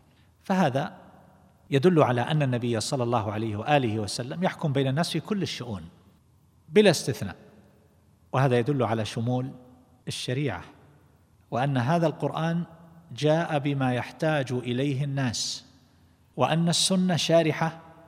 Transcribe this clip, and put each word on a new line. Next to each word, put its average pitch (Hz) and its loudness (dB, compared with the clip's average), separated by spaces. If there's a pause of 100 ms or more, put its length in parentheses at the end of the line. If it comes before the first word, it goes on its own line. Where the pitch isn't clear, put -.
(420)
فهذا 156 0 (760)
يدل 151 6
على 120 2
أن 151 0
النبي 120 0
صلى 123 -2
الله 117 0
عليه 107 -4
وآله 117 2
وسلم 135 -6
يحكم 165 -2
بين 135 2
الناس 143 0
في 165 -4
كل 202 -4
الشؤون، 104 -8 (800)
بلا 196 6
استثناء. 107 -2 (960)
وهذا 131 4
يدل 127 0
على 110 0
شمول 123 -4 (580)
الشريعة، 123 -4 (880)
وأن 135 0
هذا 160 2
القرآن 160 -2 (480)
جاء 151 0
بما 135 0
يحتاج 135 -2
إليه 123 -2
الناس، 139 -4 (720)
وأن 160 2
السنة 185 2
شارحة 165 2 (280)